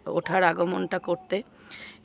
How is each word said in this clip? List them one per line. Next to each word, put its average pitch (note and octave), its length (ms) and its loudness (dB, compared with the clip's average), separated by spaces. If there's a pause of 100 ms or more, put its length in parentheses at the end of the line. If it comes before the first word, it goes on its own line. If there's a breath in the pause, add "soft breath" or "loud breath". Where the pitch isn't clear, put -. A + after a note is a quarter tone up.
ওঠার F#3 380 2
আগমনটা F3+ 560 2
করতে, F3+ 440 -4 (600 loud breath)